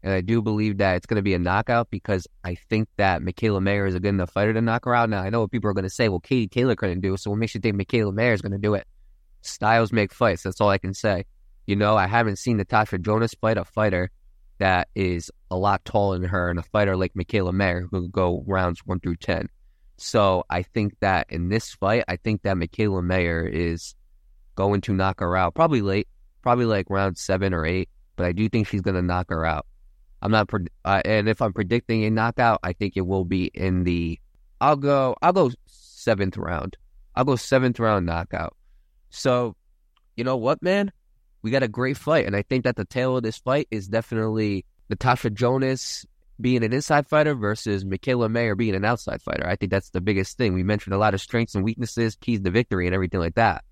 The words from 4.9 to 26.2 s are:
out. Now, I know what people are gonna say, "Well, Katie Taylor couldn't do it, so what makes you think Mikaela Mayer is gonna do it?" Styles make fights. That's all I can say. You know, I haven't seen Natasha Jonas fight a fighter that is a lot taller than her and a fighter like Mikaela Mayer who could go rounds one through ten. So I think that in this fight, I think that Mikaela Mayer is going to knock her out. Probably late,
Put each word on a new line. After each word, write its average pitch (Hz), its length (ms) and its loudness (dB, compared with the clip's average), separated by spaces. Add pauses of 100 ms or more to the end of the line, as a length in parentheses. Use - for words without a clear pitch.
out. 117 140 4
Now, 104 120 -2
I 95 80 -4
know 117 120 0
what 104 100 -2
people 104 180 -2
are 98 40 0
gonna 95 160 -2
say, 117 180 0
"Well, 92 120 0
Katie 120 280 0
Taylor 123 280 2
couldn't 92 260 -2
do 95 120 0
it, 98 60 -4
so 104 120 -6
what 104 60 -2
makes 110 160 -2
you 104 80 -6
think 107 140 0
Mikaela 101 380 0
Mayer 113 200 2
is 101 80 0
gonna 98 160 -4
do 104 180 0
it?" - 120 -4 (540)
Styles 113 500 2
make 107 220 0
fights. 101 300 0
That's 92 180 -4
all 104 80 6
I 98 80 4
can 95 160 -6
say. 95 320 -2 (400)
You 101 100 0
know, 104 220 4
I 95 100 2
haven't 107 300 2
seen 120 200 0
Natasha 104 400 0
Jonas 107 420 0
fight 110 180 0
a - 80 -4
fighter 95 440 0 (480)
that 92 380 2
is 90 360 -2 (200)
a 92 60 -4
lot 98 280 0
taller 101 320 0
than 90 120 -4
her 90 200 0
and 87 100 -2
a 82 40 -8
fighter 98 340 0
like 92 160 -2
Mikaela 90 400 -2
Mayer 92 280 0
who 90 80 -8
could 90 220 -4
go 90 360 0
rounds 92 380 0
one 92 140 -4
through 85 180 -4
ten. - 300 -4 (500)
So 98 520 2
I 90 140 -2
think 104 380 -2
that 95 280 2
in 87 200 -4
this 110 240 -2
fight, 104 340 0
I 90 80 -4
think 107 280 -4
that 98 120 0
Mikaela 92 480 -2
Mayer 87 420 0
is 82 500 -4 (600)
going 98 260 2
to 101 120 -2
knock 95 260 0
her 87 160 0
out. 92 200 2
Probably 156 260 2
late, 98 260 0 (340)